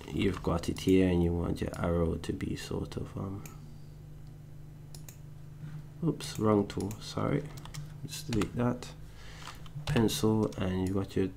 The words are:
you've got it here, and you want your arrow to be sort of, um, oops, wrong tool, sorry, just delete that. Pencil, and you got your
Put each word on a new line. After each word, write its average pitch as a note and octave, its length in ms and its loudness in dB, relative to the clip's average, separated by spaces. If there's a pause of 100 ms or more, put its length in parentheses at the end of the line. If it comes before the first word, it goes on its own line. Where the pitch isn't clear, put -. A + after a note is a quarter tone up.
(100)
you've F#2+ 320 0
got - 260 0
it F2 120 -2
here, F#2+ 280 8
and F2 140 6
you E2+ 100 4
want F2 280 0
your - 180 0
arrow E2+ 360 4
to - 180 -4
be - 240 -2
sort - 400 -4
of, - 200 -6
um, G2 260 -4 (2750)
oops, - 320 -2
wrong G#2+ 280 6
tool, G2+ 340 -2
sorry, G#2 420 0 (640)
just - 240 -8
delete G#2 260 0
that. A#2+ 300 0 (1000)
Pencil, A2 720 4
and F#2 280 2
you F#2 80 0
got F#2+ 220 0
your F#2+ 200 4